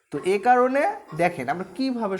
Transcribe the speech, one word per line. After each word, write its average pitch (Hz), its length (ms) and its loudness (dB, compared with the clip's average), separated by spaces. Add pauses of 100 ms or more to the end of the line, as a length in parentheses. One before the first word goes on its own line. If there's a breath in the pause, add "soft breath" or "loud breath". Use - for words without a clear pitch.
(100)
তো - 60 -6 (180)
এ - 20 2 (100)
কারণে 254 360 4 (400)
দেখেন 170 300 0
আমরা 185 140 -6 (100)
কিভাবে 233 440 -2